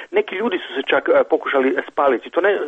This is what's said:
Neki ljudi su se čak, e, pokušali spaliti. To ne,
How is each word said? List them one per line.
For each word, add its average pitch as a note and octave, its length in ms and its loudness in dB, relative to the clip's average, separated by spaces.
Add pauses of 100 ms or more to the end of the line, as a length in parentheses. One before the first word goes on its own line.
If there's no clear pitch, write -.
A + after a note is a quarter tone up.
(100)
Neki G#3 240 -2
ljudi F#3 240 -2
su - 160 -14
se - 120 -4
čak, C#3 220 0
e, C#3+ 220 6
pokušali C3+ 460 0 (140)
spaliti. C#3 400 0
To E3+ 100 -2
ne, G3 280 2